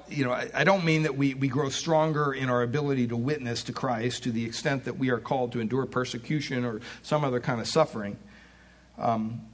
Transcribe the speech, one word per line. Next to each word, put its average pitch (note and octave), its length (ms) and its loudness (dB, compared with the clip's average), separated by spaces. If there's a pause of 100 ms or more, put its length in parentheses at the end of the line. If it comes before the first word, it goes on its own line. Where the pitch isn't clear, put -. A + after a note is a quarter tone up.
you C#3 160 0
know, B2 60 2
I, A#2+ 240 -2
I C3+ 80 2
don't F#3 220 6
mean D#3+ 180 4
that C#3 140 0
we, C#3 180 2
we C3+ 140 0
grow C#3 220 0
stronger D#3 640 2
in C3+ 160 -2
our B2 140 4
ability C3 460 2
to A#2 80 -2
witness A#2+ 480 -2
to - 80 -8
Christ B2 500 -2
to B2 80 -2
the A2+ 140 0
extent C3+ 400 -2
that B2 120 -6
we C3 140 0
are A#2+ 80 2
called B2+ 360 -2
to A#2 60 -2
endure B2+ 260 0
persecution B2+ 760 -2
or A2 160 -4 (220)
some D3 220 0
other B2 160 0
kind A#2+ 200 -2
of G2+ 60 -6
suffering. A2+ 500 2 (800)
Um, A2+ 440 -2 (140)